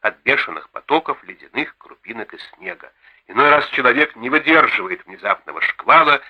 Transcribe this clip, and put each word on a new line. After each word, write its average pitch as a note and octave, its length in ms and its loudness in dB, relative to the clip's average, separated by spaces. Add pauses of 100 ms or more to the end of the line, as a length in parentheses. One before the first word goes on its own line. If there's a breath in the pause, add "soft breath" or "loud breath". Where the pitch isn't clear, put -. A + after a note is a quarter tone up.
от G#2+ 220 -4
бешеных F2+ 480 -2
потоков D#3 520 -4
ледяных F#2 540 -12
крупинок - 560 -16
и D#2+ 60 -18
снега. - 520 -18 (360 soft breath)
Иной B2+ 220 2
раз D3 200 2
человек C#3 460 0
не B2 140 -10
выдерживает C#3+ 760 0
внезапного F#2 560 -8
шквала, D3 680 2